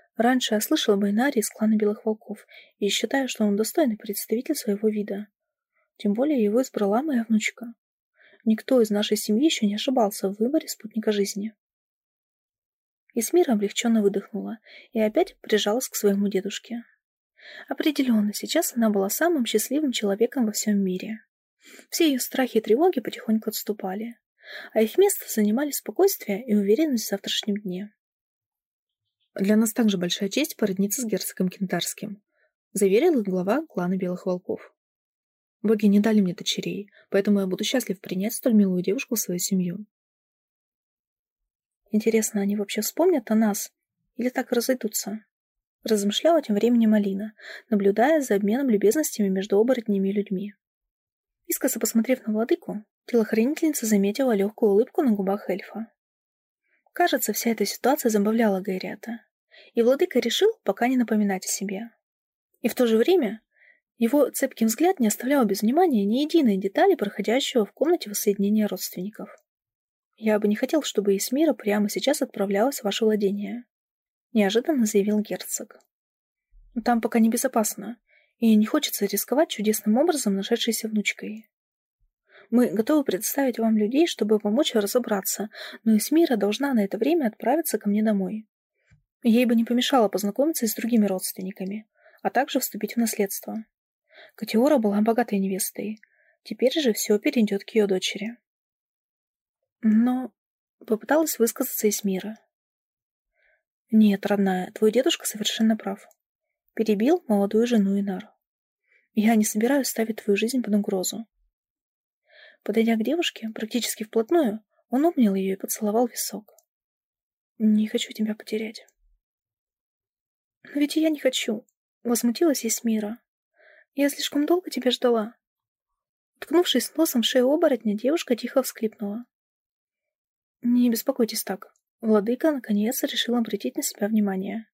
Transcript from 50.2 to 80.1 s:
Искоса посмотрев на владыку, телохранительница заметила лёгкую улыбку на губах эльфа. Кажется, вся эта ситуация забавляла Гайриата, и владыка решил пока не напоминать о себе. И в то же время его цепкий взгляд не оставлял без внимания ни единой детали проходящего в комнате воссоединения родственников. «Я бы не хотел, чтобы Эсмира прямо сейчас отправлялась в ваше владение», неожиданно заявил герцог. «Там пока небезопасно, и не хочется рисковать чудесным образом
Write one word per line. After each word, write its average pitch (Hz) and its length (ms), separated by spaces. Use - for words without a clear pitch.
Искоса 262 340
посмотрев 226 460
на 214 60
владыку, 214 540
телохранительница 240 800
заметила 214 480
лёгкую 202 380
улыбку 226 320
на 247 80
губах 196 380
эльфа. 214 420
Кажется, 302 380
вся - 180
эта 214 140
ситуация 254 440
забавляла 214 520
Гайриата, 196 580
и 233 80
владыка 269 380
решил 247 300
пока 214 240
не 262 80
напоминать 214 500
о - 40
себе. 196 400
И 240 80
в - 40
то 247 140
же 220 100
время 240 440
его 233 320
цепкий - 340
взгляд 302 380
не 220 60
оставлял 254 360
без 196 180
внимания 254 440
ни 226 140
единой 302 360
детали 294 400
проходящего 214 720
в - 80
комнате 311 360
воссоединения 208 560
родственников. 190 640
«Я 214 240
бы 214 80
не 208 80
хотел, 269 280
чтобы 196 340
Эсмира 285 360
прямо 208 360
сейчас 262 320
отправлялась 208 580
в - 60
ваше 196 180
владение», 208 640
неожиданно 226 540
заявил 208 340
герцог. - 600
«Там 240 160
пока 233 180
небезопасно, 226 800
и 226 180
не 214 100
хочется 294 400
рисковать 247 440
чудесным 214 480
образом 277 380